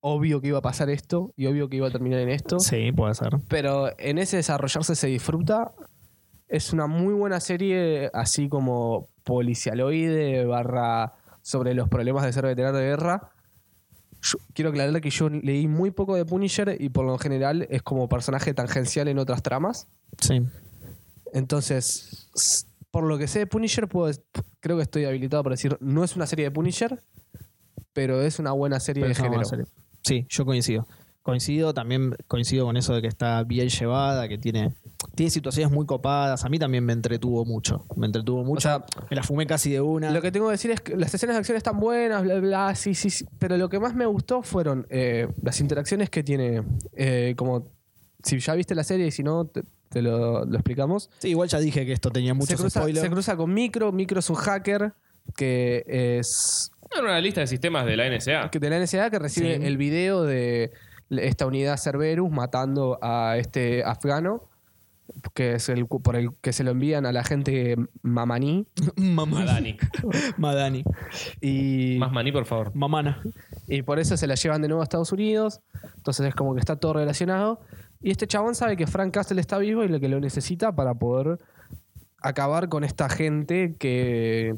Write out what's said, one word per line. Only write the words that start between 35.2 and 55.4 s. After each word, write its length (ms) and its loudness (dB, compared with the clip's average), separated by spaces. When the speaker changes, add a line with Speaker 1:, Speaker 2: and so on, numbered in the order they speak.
Speaker 2:
situaciones 420 0
muy 140 2
copadas. 580 0
A 40 -2
mí 100 0
también 260 2
me 80 2
entretuvo 520 0
mucho. 400 -2
Me 120 0
entretuvo 360 0
mucho. 160 0
Speaker 1:
O 20 -2
sea, 240 0
Speaker 2:
me 60 -2
la 80 -2
fumé 240 0
casi 240 0
de 100 2
una. 300 0
Speaker 1:
lo 100 2
que 120 -2
tengo 140 0
que 60 2
decir 200 0
es 80 -2
que 160 -6
las 180 0
escenas 220 0
de 20 2
acción 180 0
están 220 -2
buenas, 460 2
bla, 160 2
bla, 340 2
sí, 220 -2
sí, 120 0
sí. 160 -4
Pero 180 4
lo 120 2
que 100 -2
más 160 0
me 120 2
gustó 360 0
fueron, 480 0
eh, 380 2
las 200 0
interacciones 500 0
que 140 0
tiene, 400 2
eh, 400 2
como, 300 0
si 160 0
ya 140 0
viste 200 0
la 80 0
serie 240 0
y 60 0
si 100 -6
no, 220 0
te, 180 -8
te 120 0
lo, 420 2
lo 120 0
explicamos. 520 0
Speaker 2:
Sí, 80 -2
igual 200 2
ya 120 0
dije 260 2
que 60 -2
esto 180 0
tenía 240 2
muchos 140 0
Speaker 1:
Se 80 2
cruza, 240 0
Speaker 2:
spoilers. 260 2
Speaker 1:
se 60 0
cruza 240 0
con 180 0
Micro. 380 0
Micro 260 0
es 100 -2
un 80 2
hacker 560 0
que 480 2